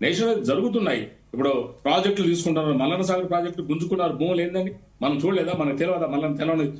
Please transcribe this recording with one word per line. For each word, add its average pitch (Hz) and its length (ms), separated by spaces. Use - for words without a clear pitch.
నేషనల్ 180 280
హైవే 139 180
జరుగుతున్నాయి. 190 540
ఇప్పుడు 135 180
ప్రాజెక్టులు 190 460
తీసుకుంటున్నారు, 160 500
మల్లన్న 180 280
సాగర్ 180 220
ప్రాజెక్టు 175 380
గుంజుకున్నారు, 170 500
భూములు 170 260
ఏందని 185 260
మనం 143 200
చూడలేదా, 180 380
మనకు 143 200
తెలియదా? 170 320
మల్లన్న, 147 280
తెలవని 156 240